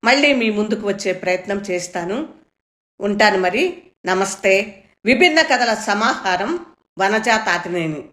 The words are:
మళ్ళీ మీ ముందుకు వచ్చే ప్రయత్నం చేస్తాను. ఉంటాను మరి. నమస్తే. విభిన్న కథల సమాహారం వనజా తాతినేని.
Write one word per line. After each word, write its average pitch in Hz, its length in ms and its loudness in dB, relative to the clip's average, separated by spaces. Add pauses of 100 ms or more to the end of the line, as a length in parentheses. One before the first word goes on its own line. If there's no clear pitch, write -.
మళ్ళీ 277 300 4
మీ 226 160 0
ముందుకు 214 380 -2
వచ్చే 196 240 -2
ప్రయత్నం 185 460 -4
చేస్తాను. 185 680 -6 (720)
ఉంటాను 202 380 2
మరి. 220 440 0 (240)
నమస్తే. 190 800 0 (200)
విభిన్న 320 380 4
కథల 247 320 2
సమాహారం 214 920 -2 (320)
వనజా 220 380 2
తాతినేని. 170 680 -4 (100)